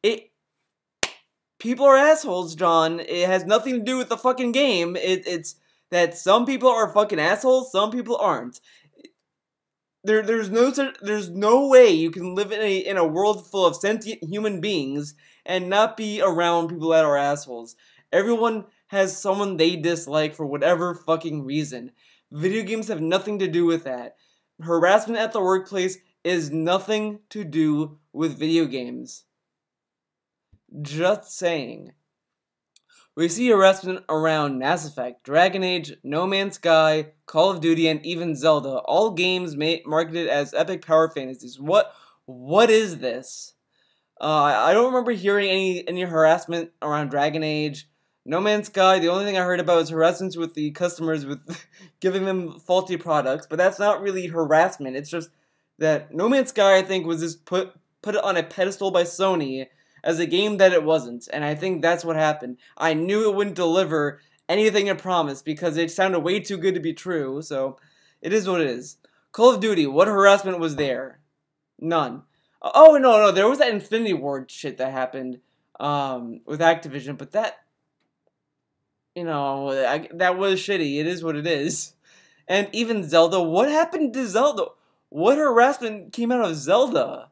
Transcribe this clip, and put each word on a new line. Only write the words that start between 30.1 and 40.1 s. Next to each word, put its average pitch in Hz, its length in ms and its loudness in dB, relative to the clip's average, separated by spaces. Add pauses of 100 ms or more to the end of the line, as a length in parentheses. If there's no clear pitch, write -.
Just 165 540 -4
saying. 135 580 -6 (1200)
We 165 120 0
see 233 220 -2
harassment 190 580 4
around 156 520 0
Mass 156 280 -2
Effect, 127 360 -10
Dragon 185 400 2
Age, 170 300 -4 (100)
No 156 220 -4
Man's 196 300 -4
Sky, 156 520 2 (180)
Call 170 240 2
of 180 100 -4
Duty, 165 280 2
and 151 180 -2
even 170 300 -6
Zelda. 139 500 0
All 202 260 2
games 180 460 -2
ma-, 160 280 -2
marketed 160 420 -2